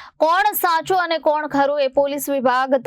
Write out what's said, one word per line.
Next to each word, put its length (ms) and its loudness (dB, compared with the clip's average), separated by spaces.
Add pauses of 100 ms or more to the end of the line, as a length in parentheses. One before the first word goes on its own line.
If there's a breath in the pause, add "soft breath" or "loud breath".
(240 loud breath)
કોણ 400 2
સાચું 420 0
અને 120 -2 (100)
કોણ 260 -2
ખરું 320 2
એ 140 -4
પોલીસ 340 -2
વિભાગ 520 0